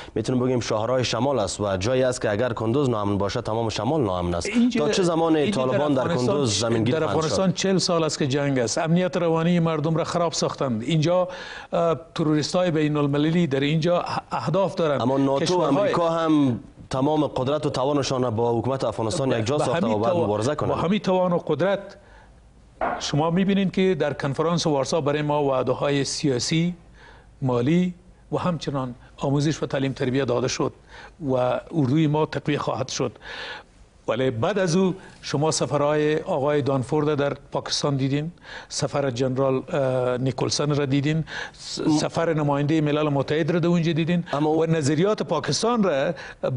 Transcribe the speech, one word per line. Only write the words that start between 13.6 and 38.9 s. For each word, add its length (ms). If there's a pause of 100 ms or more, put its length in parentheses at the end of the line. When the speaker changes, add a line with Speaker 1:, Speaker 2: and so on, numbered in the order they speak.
Speaker 2:
اینجا 400
اه-، 220 (100)
اهداف 420
دارند. 280
Speaker 1:
اما 160
ناتو 160
و 60
Speaker 2:
کشورهای 380
Speaker 1:
امریکا 320
هم 500 (300)
تمام 360
قدرت 400
و 40
توانشان 520
را 80
با 280
حکومت 260
افغانستان 440
Speaker 2:
به، 100
Speaker 1:
یک 60
جا 140
Speaker 2:
به 60
Speaker 1:
ساخته 220
Speaker 2:
همین 100
Speaker 1:
و 20
باید 160
Speaker 2:
تو-، 100
Speaker 1:
مبارزه 240
Speaker 2:
با 60
Speaker 1:
کنند. 300
Speaker 2:
همین 140
توان 340
و 140
قدرت 500 (1000)
شما 320
می‌بینید 420
که 260
در 140
کنفرانس 540
وارسا 340
برای 220
ما 220
وعده‌های 600
سیاسی، 720 (680)
مالی 520 (380)
و 40
همچنان 580 (220)
آموزش 460
و 40
تعلیم 260
تربیت 340
داده 220
شد 240 (540)
و 340 (140)
اردوی 320
ما 200
تقویت 340
خواهد 280
شد. 240 (960)
ولی 220
بعد 280
از 180
او 180 (280)
شما 280
سفرهای 680
آقای 460
دانفورد 560
در 160 (180)
پاکستان 440
دیدین، 360 (360)
سفر 420